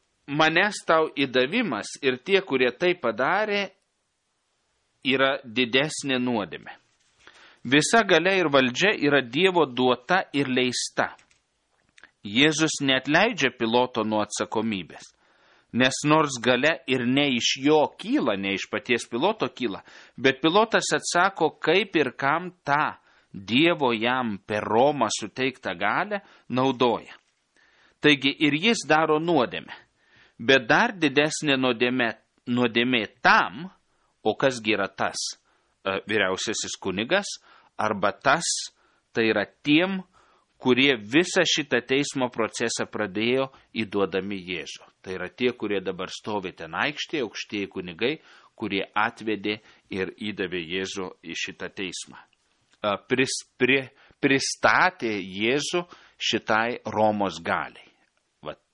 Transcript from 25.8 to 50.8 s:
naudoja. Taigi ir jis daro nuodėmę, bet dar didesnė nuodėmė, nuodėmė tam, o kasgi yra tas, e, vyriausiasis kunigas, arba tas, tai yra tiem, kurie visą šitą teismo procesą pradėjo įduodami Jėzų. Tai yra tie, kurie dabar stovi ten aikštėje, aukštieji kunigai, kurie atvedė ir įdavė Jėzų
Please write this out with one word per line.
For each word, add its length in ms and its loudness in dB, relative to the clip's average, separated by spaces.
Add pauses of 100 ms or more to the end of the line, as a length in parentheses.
naudoja. 680 0 (840)
Taigi 280 4 (160)
ir 80 2
jis 320 0
daro 320 4
nuodėmę, 560 0 (680)
bet 280 4
dar 260 2
didesnė 640 0
nuodėmė, 540 0 (340)
nuodėmė 540 2 (180)
tam, 460 2 (600)
o 100 2
kasgi 400 0
yra 140 0
tas, 300 -4 (640)
e, 220 -2
vyriausiasis 720 -2
kunigas, 480 -2 (500)
arba 360 0
tas, 340 0 (680)
tai 160 2
yra 140 0
tiem, 580 0 (600)
kurie 340 4
visą 480 0
šitą 380 0
teismo 480 -2
procesą 560 -4
pradėjo 640 -2 (240)
įduodami 640 -2
Jėzų. 480 -10 (160)
Tai 160 -10
yra 100 -8
tie, 240 -2
kurie 280 -4
dabar 280 -8
stovi 460 -8
ten 180 -16
aikštėje, 540 -4
aukštieji 420 -8
kunigai, 460 -6 (400)
kurie 300 -6 (100)
atvedė 640 -2 (320)
ir 260 -6
įdavė 460 -6
Jėzų 560 -8